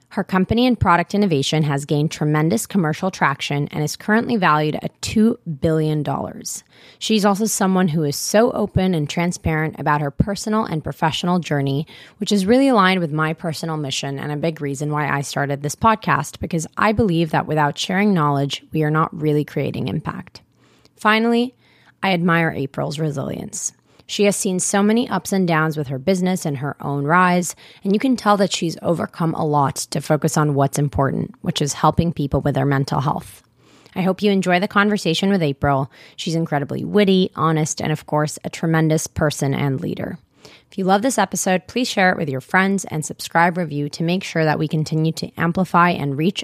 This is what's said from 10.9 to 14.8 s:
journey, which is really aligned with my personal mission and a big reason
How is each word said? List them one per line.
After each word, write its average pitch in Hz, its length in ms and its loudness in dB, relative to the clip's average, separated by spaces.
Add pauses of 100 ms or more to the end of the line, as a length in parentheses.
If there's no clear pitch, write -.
journey, 143 460 -2 (300)
which - 160 -2
is 196 140 2
really 262 220 4
aligned 190 320 4
with 156 120 -2
my 156 220 0
personal 160 420 -6
mission 139 420 -6
and 143 140 -6
a 147 40 -4
big 151 260 -4
reason 143 280 -4